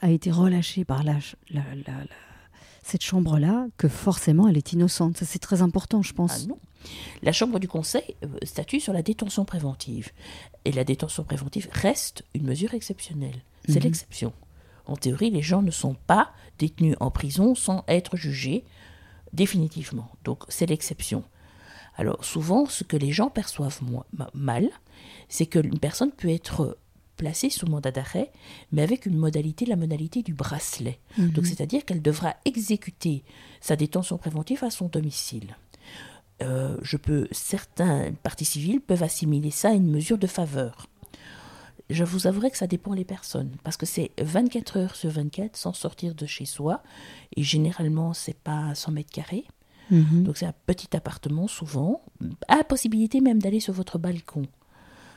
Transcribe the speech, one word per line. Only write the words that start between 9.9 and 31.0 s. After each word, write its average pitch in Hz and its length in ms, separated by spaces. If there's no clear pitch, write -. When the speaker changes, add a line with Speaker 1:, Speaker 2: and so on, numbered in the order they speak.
Speaker 2:
Et - 60
la 127 120
détention 143 400
préventive 139 480
reste - 520
une 147 120
mesure 151 280
exceptionnelle. 143 720
C'est 151 80
Speaker 1:
Mhm. 139 80
Speaker 2:
l'exception. 156 500
En 139 80
théorie, 143 360
les 170 100
gens 180 220
ne 180 80
sont 143 240
pas 202 260
détenus 156 400
en 131 100
prison 180 460
sans 190 320
être 175 300
jugés 160 460
définitivement. 160 760
Donc, - 260
c'est - 180
l'exception. 151 560
Alors, - 260
souvent, 180 440
ce - 160
que - 140
les 143 140
gens 202 200
perçoivent - 500
mo-, 123 220
ma-, 147 220
mal, 139 340
c'est - 200
qu'une 151 320
personne 240 320
peut - 180
être 160 480
placée 160 320
sous - 160
mandat 143 260
d'arrêt, 143 400
mais 151 120
avec 220 240
une 175 100
modalité, 156 480
la 240 120
modalité 160 440
du 170 140
bracelet. 131 640